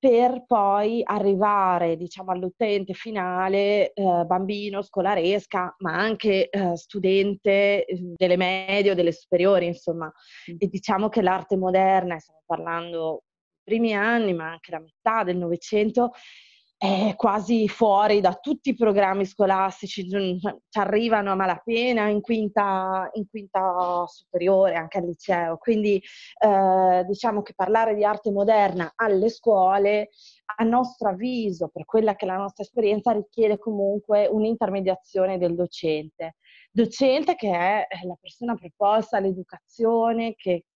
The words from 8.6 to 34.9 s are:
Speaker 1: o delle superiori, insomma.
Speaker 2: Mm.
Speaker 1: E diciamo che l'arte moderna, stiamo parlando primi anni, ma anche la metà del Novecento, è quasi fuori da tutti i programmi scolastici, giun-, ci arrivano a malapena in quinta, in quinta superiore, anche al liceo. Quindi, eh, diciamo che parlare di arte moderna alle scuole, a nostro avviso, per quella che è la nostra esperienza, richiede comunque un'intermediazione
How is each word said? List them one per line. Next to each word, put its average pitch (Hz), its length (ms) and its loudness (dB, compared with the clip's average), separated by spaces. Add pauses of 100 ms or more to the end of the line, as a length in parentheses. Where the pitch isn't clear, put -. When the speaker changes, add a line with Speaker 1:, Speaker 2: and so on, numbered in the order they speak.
Speaker 1:
o 190 40 2
delle 170 180 2
superiori, 180 520 2
insomma. 170 420 -6 (440)
Speaker 2:
Mm. 170 80 -14
Speaker 1:
E 196 80 0
diciamo 196 400 -2
che 214 140 0
l'arte 190 340 0
moderna, 185 640 2
stiamo - 260 -20
parlando 165 800 -6 (400)
primi 226 320 0
anni, 214 380 0
ma 165 180 -6
anche 165 200 -16
la 160 100 -8
metà 220 420 -4
del 180 140 -2
Novecento, 214 760 0 (720)
è 196 320 0
quasi 214 540 0
fuori 208 500 4
da 180 140 2
tutti 269 380 -4
i - 40 -2
programmi 196 480 2
scolastici, 190 840 -2
giun-, 185 360 -2
ci - 380 -6
arrivano 208 520 0
a 190 40 0
malapena 220 720 -2
in 208 100 0
quinta, 196 920 -2
in 208 160 -8
quinta 180 760 -2
superiore, 185 680 0
anche 165 220 -6
al 175 80 -4
liceo. 170 500 -4
Quindi, 208 480 0 (400)
eh, 185 640 4
diciamo 208 340 -4
che 208 140 -12
parlare 220 400 0
di 208 80 0
arte 208 280 -2
moderna 196 680 2
alle 214 320 2
scuole, 202 800 2 (480)
a 233 80 0
nostro 240 420 0
avviso, 196 640 -4
per - 160 -12
quella 220 300 2
che 202 100 -6
è - 20 -4
la 185 80 -4
nostra 196 280 -8
esperienza, 214 500 0
richiede 208 440 0
comunque 208 720 0
un'intermediazione 190 1080 -2